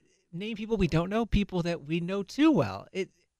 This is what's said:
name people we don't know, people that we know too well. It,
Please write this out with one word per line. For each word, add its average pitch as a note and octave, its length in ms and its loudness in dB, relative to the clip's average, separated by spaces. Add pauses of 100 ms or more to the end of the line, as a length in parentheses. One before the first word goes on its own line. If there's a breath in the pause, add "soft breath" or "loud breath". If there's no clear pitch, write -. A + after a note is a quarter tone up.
(320)
name G#3 240 -8
people A3 200 -4
we F#3+ 100 4
don't E3 240 0
know, A3+ 140 0
people F#3+ 380 0
that E3+ 240 -4
we E3 140 -2
know F#3+ 220 -4
too C#4+ 280 4
well. G#2+ 420 0
It, F#3+ 160 -6 (320)